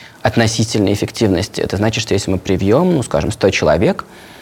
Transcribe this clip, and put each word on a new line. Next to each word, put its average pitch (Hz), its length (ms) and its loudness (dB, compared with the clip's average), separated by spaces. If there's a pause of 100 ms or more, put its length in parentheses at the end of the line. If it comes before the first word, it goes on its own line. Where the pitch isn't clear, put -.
(220)
относительной 113 720 2
эффективности. 98 640 -2
Это - 160 -2
значит, 107 260 0
что - 120 -4
если 95 180 -2
мы 92 80 0
привьем, 117 560 0
ну, 127 80 -2
скажем, - 280 -2
сто - 180 0
человек, 87 560 0 (360)